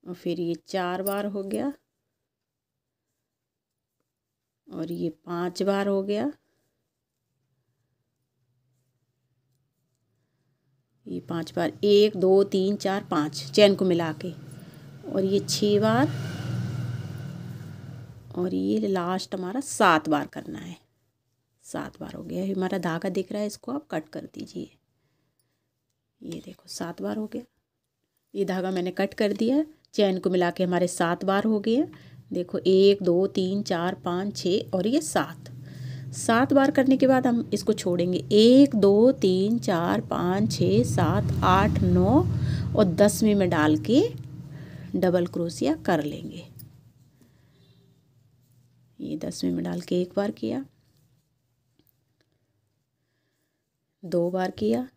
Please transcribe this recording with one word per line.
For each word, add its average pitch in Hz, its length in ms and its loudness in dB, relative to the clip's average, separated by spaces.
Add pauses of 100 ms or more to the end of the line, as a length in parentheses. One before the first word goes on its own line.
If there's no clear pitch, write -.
और 180 100 -12
फिर 175 260 -6
ये 170 140 -4 (120)
चार 185 360 -4
बार 202 240 -2
हो 196 180 -8
गया 226 280 -6 (3000)
और 165 240 -10
ये 175 180 -6
पांच 175 540 -8
बार 196 240 0
हो 196 140 0
गया, 208 280 -4 (4000)
ये 180 160 -8
पांच 170 320 -8
बार, 170 180 -2 (120)
एक, 208 320 6
दो, 190 280 4
तीन, 196 320 0
चार, 196 280 -4
पाँच 151 420 -2
चेन 202 280 6
को 190 100 0
मिला 170 300 0
के, 180 180 -10 (760)
और 196 180 -2
ये 196 160 2
छः 208 400 0
बार 226 280 2 (2250)
और 185 180 -4
ये 202 340 0
लास्ट 185 460 -4
हमारा 185 280 -6
सात 165 460 2
बार 147 200 0
करना - 300 -14
है। 170 180 -14 (880)
सात - 360 -12
बार - 140 -14
हो - 80 -14
गया, 175 200 -8
ये 196 100 -4
हमारा 185 280 -2
धागा 170 300 -4
दिख 185 220 -6
रहा 208 80 -6
है, 214 60 -4
इसको - 260 -10
आप 294 180 -8
कट 156 180 -8
कर - 260 -14
दीजिए। - 360 -14 (1500)
ये - 200 -12
देखो, - 280 -20
सात 175 340 -10
बार 208 140 -6
हो 214 100 -6
गया, 233 160 -10 (920)
ये 202 100 -2
धागा 185 260 -4
मैंने 180 220 -2
कट 196 220 -4
कर 208 200 0
दिया 226 220 0
है। 311 100 0 (280)
चेन 190 240 2
को 185 120 -2
मिला 180 200 2
के 180 140 -2
हमारे 180 240 0
सात 175 360 -2
बार 196 200 0
हो 220 160 2
गए 220 140 0
हैं। 320 160 0 (420)
देखो, - 280 -4
एक, 196 420 6
दो, 180 260 4
तीन, 196 340 -2
चार, 180 340 -2
पाँच, 185 400 -4
छः 185 340 -2
और 185 160 -2
ये 269 160 0
सात। - 480 -4 (640)
सात 240 380 2
बार 277 180 6
करने 262 260 4
के 262 100 4
बाद 254 200 4
हम 233 280 0
इसको 214 200 -2
छोड़ेंगे। 180 440 0 (140)
एक, 247 440 8
दो, 208 380 6
तीन, 202 460 2
चार, 190 420 0
पाँच, 190 500 0
छः, 196 320 2
सात, 175 480 0 (120)
आठ, 190 360 4
नौ 180 300 4 (640)
और 214 100 6 (100)
दसवीं 208 400 4
में 190 160 4
डाल 156 300 4
के 254 220 4 (960)
डबल 180 320 2
क्रोशिया 175 540 -2
कर 165 220 0
लेंगे। 151 420 -10 (2500)
ये 151 200 -10
दसवीं 175 340 -6
में 170 120 -4
डाल 175 180 -6
के 180 200 -2
एक 180 140 -8
बार 202 160 -2
किया, 247 320 -8 (3500)
दो 175 280 -2
बार 185 220 -2
किया 233 340 -2 (100)